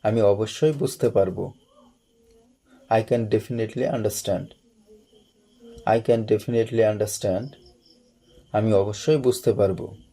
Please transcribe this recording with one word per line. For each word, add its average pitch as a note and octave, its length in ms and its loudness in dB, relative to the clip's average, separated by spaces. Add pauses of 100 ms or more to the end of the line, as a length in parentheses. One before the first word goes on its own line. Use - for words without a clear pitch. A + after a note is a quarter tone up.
আমি A2 160 0 (140)
অবশ্যই A2 480 0
বুঝতে - 280 -2
পারবো। F#2+ 360 0 (1400)
I A2+ 200 4
can A#2+ 120 2 (120)
definitely A2+ 520 -2 (120)
understand. G2+ 500 -4 (1500)
I - 100 0
can A#2 140 4 (120)
definitely A2+ 520 0 (100)
understand. G#2 540 -2 (1080)
আমি A2 160 2
অবশ্যই G#2 520 2
বুঝতে B2 280 2
পারবো। F#2+ 320 0 (280)